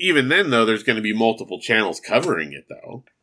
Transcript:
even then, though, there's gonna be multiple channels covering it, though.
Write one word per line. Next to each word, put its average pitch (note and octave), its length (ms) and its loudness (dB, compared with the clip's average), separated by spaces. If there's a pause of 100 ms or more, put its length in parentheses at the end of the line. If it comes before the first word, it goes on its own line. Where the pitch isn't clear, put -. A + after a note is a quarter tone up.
even D#3 300 2
then, F3 220 2
though, A#2 140 4
there's A2 180 0
gonna A2+ 180 0
be G#2+ 120 -2
multiple A2 460 -2
channels A2 420 0
covering G#2 520 -2
it, C#2 160 -18
though. - 340 -16 (200)